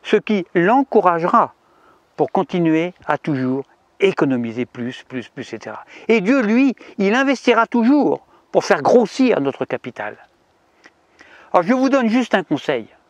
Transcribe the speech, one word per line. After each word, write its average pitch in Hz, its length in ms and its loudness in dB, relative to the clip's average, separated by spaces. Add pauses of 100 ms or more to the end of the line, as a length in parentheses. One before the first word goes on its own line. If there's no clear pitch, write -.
ce - 140 0
qui 202 400 -2
l'encouragera 185 960 2 (600)
pour 151 160 -2
continuer 175 640 0 (100)
à 147 140 -2
toujours 131 440 -4 (360)
économiser 127 640 0
plus, 123 380 -12
plus, 127 260 -12
plus, 127 140 -14
et 113 140 -12
cetera. - 280 -16 (220)
Et 226 120 4
Dieu, 247 220 2
lui, 233 340 2 (220)
il 196 160 0
investira 247 540 2
toujours 233 580 0 (260)
pour 185 140 0
faire 170 160 0
grossir 226 580 2
notre 135 260 -4
capital. 110 520 -10 (1400)
Alors, 180 80 4
je 185 120 0
vous 262 160 2
donne 247 200 2
juste 240 240 0
un 190 100 0
conseil. 131 440 -4 (220)